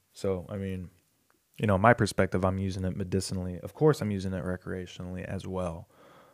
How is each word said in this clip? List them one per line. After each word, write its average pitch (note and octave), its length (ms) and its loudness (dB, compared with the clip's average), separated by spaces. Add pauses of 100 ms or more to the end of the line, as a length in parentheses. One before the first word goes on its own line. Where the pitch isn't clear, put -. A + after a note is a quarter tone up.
(120)
So, F#2+ 360 -2
I G#2 80 -8
mean, F#2+ 340 -6 (680)
you A2 120 0
know, G2 100 6
my A2+ 160 8
perspective, F#2+ 500 2
I'm F#2+ 140 2
using F#2+ 260 -2
it F#2 120 -2
medicinally. F#2 640 -4
Of - 140 -12
course, D3+ 260 4
I'm G#2 100 -2
using F#2+ 220 -2
it F2+ 120 -2
recreationally F2+ 800 -8
as F#2+ 220 -8
well. F2+ 420 -6 (460)